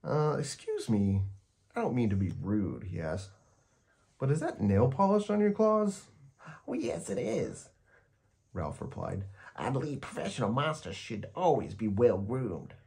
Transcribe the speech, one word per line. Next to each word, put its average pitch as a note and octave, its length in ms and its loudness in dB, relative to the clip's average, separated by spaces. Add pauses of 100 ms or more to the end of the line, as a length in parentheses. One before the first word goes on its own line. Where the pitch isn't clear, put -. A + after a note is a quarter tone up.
"Uh, D3+ 360 0
excuse G#4 500 -6
me, G2 380 4 (480)
I A#3+ 60 -2
don't E3 120 0
mean A#2+ 160 2
to G2 60 2
be F#2+ 160 2
rude," F#2 540 -2
he E2 140 -6
asked, E2 300 -4 (880)
"but C3+ 140 0
is D3 80 2
that - 200 -4
nail G#2 300 6
polish G3 400 4
on G#3 100 2
your G#3 140 4
claws?" G#3+ 560 2 (580)
"Oh, - 60 -6
yes, - 380 -4
it G2 80 -2
is," - 500 -4 (840)
Ralph D2+ 300 -6
replied. F#2+ 460 -6 (280)
"I G2 140 -4
believe C3+ 320 -4
professional B2 500 -4
monsters C#3 440 -2
should - 400 -10
always D3+ 400 2
be A2 120 -2
well-groomed." G#2 880 2 (140)